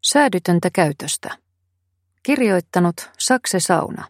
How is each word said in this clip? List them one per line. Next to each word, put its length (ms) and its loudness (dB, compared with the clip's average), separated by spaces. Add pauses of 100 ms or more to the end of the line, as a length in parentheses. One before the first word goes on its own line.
Säädytöntä 680 2
käytöstä. 640 -4 (880)
Kirjoittanut 720 0 (240)
Sakse 400 0
Sauna. 500 -2